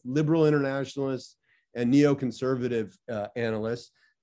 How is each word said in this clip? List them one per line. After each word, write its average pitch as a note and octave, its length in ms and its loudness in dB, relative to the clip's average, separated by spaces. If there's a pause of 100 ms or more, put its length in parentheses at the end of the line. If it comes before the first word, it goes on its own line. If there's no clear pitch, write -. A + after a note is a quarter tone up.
liberal D#3 420 2
internationalists C#3 920 -2 (380)
and A#2+ 180 0
neoconservative, B2+ 1000 2 (160)
uh, G#2 260 -6
analysts A2+ 560 -4 (320)